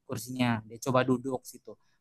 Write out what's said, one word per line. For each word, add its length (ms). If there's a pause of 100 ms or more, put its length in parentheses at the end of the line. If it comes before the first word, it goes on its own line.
kursinya, 580
dia 180
coba 220
duduk 400
situ. 320 (280)